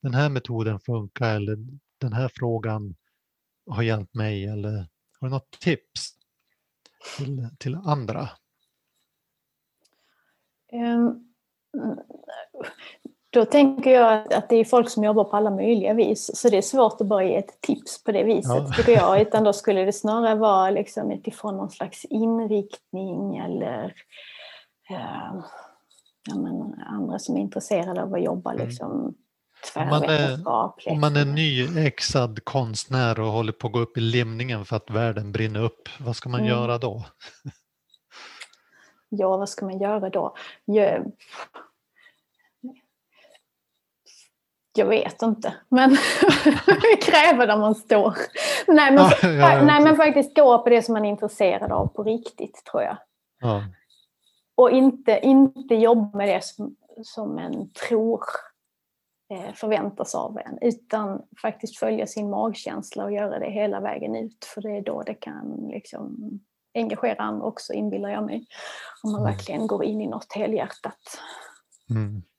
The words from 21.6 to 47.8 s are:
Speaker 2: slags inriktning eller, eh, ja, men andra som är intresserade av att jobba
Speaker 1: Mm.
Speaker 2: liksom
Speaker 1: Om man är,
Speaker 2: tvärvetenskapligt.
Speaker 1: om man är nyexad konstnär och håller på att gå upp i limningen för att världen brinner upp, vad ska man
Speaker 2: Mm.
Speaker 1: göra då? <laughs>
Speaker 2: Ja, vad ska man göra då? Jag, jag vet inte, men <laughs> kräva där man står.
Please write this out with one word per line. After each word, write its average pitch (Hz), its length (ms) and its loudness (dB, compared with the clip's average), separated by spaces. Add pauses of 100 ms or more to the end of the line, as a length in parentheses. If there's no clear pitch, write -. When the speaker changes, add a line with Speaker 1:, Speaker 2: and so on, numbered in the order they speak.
Speaker 2:
slags - 360 -14
inriktning 202 1300 -4
eller, - 560 -8 (960)
eh, - 520 -10 (880)
ja, 98 60 -8
men 87 380 -8 (140)
andra - 320 -8
som - 180 -6
är 196 40 -2
intresserade 185 600 -6
av 190 100 -8
att 175 100 -4
jobba 170 300 -6
Speaker 1:
Mm. - 140 -6
Speaker 2:
liksom - 480 -10 (600)
Speaker 1:
Om 156 140 -4
man 147 140 0
är, 147 40 -4
Speaker 2:
tvärvetenskapligt. 143 840 -2
Speaker 1:
om 151 100 -2
man 147 140 0
är 143 100 4
nyexad 139 1200 -2
konstnär 117 760 -2
och 110 120 -2
håller 110 200 -2
på - 160 -10
att 107 60 -6
gå 117 60 0
upp 117 180 -4
i 120 40 -2
limningen 113 640 -2
för 117 100 -6
att - 140 -6
världen 107 420 -4
brinner 107 320 -4
upp, - 260 -6 (100)
vad 120 160 -6
ska - 140 -12
man 123 100 -4
Speaker 2:
Mm. 214 120 0
Speaker 1:
göra 120 260 -2
då? 113 280 -8 (380)
<laughs> 139 80 -14 (1600)
Speaker 2:
Ja, 190 240 0
vad 196 120 -6
ska - 160 -10
man 190 140 -8
göra 196 300 -2
då? - 260 -4 (300)
Jag, 208 460 2 (3500)
jag 208 120 2
vet 214 360 0
inte, 220 320 -2 (160)
men 254 200 6
<laughs> 277 60 8 (1080)
kräva 294 440 6
där 214 120 2
man 214 180 2
står. 214 420 2 (500)